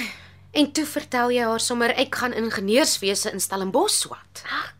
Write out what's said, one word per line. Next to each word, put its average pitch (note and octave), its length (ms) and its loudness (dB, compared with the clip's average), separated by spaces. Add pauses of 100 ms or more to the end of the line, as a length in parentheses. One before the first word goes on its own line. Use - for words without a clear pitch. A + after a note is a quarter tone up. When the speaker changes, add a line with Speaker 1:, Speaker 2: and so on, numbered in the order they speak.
(560)
Speaker 1:
En C#4+ 160 4
toe D#4 160 0
vertel B3 480 -2
jy A#3+ 80 2
haar A3+ 160 0
sommer A#3+ 400 0
ek - 160 0
gaan A#3+ 200 -2
ingenieurswese G#3+ 1000 0
in F#3 80 -2
Stellenbosch G3 640 0
swat. - 420 -18
Speaker 2:
Ag, - 320 -6